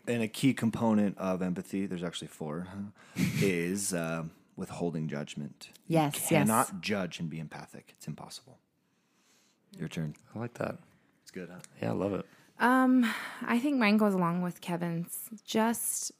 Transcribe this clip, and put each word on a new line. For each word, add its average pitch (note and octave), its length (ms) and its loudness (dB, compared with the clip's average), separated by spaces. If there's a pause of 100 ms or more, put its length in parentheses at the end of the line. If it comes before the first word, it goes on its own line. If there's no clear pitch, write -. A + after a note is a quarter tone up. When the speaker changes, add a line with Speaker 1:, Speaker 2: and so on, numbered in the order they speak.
Speaker 1:
and A#2+ 140 2
a G#2+ 60 2
key C3+ 260 4
component G#2+ 640 4
of F#2 240 0
empathy, F#2 440 -2
there's F2+ 160 -6
actually E2 260 -6
four, D#2+ 380 -8 (260)
<laughs> - 240 -20
is, F#2 800 0
um, E2 380 -4 (240)
withholding E2 500 -4
judgment. C#2+ 640 -8 (180)
Speaker 2:
Yes, D#3 300 2
Speaker 1:
You - 60 -4
Speaker 2:
yes. - 60 -2 (200)
Speaker 1:
cannot A2 320 4
judge F2+ 400 -4
and E2 100 -4
be D#2+ 80 -8
empathic. - 580 -14
It's - 120 -16
impossible. - 500 -14 (1200)
Your D#2+ 100 -6
turn. D#2 280 -6 (180)
Speaker 3:
I G#2+ 60 -8
like A#2+ 140 -8
that. - 220 -4 (460)
Speaker 1:
It's - 80 -20
good, F#2+ 200 -10
huh? F2+ 100 -16 (200)
Speaker 3:
Yeah, A2+ 100 0
I - 20 0
love G2+ 220 0
it. F2+ 120 -4 (340)
Speaker 4:
Um, B3+ 480 6 (380)
I A#3 120 2
think C#4 200 2
mine G#3+ 200 6
goes G#3 160 6
along F3 280 2
with F3 180 -4
Kevin's. E3+ 680 -4 (160)
Just, - 760 0